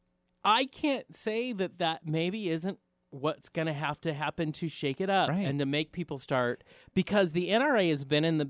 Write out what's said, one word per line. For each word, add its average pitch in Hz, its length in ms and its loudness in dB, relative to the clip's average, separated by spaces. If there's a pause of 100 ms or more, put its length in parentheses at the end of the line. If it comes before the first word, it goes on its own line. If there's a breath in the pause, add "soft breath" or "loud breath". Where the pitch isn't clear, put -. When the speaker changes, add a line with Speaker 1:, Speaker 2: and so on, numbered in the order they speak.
(440)
Speaker 1:
I 214 220 4
can't 269 500 -2
say 233 380 -4
that 185 260 -4
that 165 280 -2
maybe 175 420 0
isn't 165 300 -2 (300)
what's 143 400 -4
gonna 160 240 -2
have 147 280 -4
to 160 120 -2
happen 151 400 -4
to - 160 -4
shake 143 320 -4
it 190 80 -2
up 185 200 2
Speaker 2:
Right. 185 160 0
Speaker 1:
and 139 140 0
to 143 60 0
make 147 260 -2
people 160 260 -6
start, 127 460 0 (300 soft breath)
because 190 400 2
the 175 160 0
N 220 120 4
R 285 160 4
A 180 120 4
has 139 160 0
been 147 200 2
in 165 120 2
the, 147 120 0